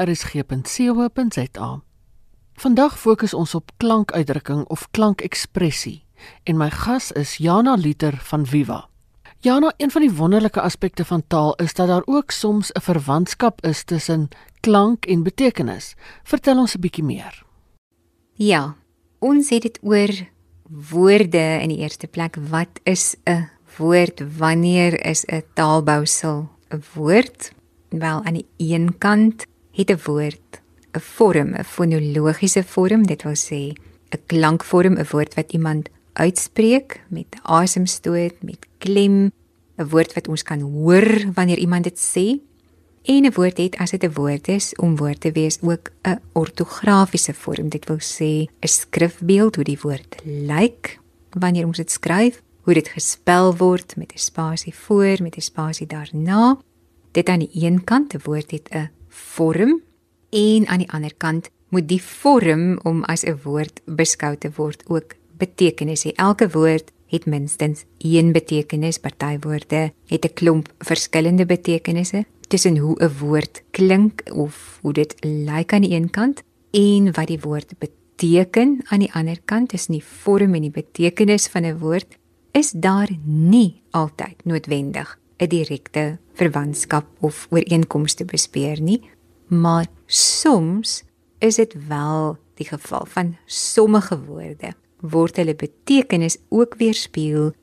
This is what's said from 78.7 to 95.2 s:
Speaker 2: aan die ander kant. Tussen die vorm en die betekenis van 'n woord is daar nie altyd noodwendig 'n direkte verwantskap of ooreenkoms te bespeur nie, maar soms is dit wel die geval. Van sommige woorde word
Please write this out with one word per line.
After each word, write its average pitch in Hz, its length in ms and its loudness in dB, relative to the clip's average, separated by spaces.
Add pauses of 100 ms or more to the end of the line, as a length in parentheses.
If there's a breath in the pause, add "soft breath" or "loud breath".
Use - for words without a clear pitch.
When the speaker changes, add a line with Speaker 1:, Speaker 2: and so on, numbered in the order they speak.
Speaker 2:
aan 202 100 2
die 202 140 0
ander 165 320 -4
kant. 233 240 -2
Tussen - 240 -6
die 151 100 -4
vorm 196 520 0
en 160 60 -2
die 151 80 -4
betekenis 180 800 0
van 175 180 -4
'n 160 120 -4
woord 165 420 -4 (340)
is 294 180 2
daar 190 380 0 (140)
nie 165 580 4 (100)
altyd 160 520 -6
noodwendig 143 760 -6 (180)
'n 170 100 0
direkte 151 720 -4 (160)
verwantskap 151 720 -2 (140)
of - 300 -6
ooreenkoms 165 640 0
te 170 120 -8
bespeur 151 560 -4
nie, 185 200 0 (460 soft breath)
maar 165 400 2 (180)
soms - 1000 0 (360)
is 220 160 2
dit 220 200 0 (120)
wel 151 500 -4 (180)
die 151 120 -12
geval. - 380 -8
Van 170 400 -4
sommige 208 800 2
woorde 156 480 -14 (260)
word 165 360 0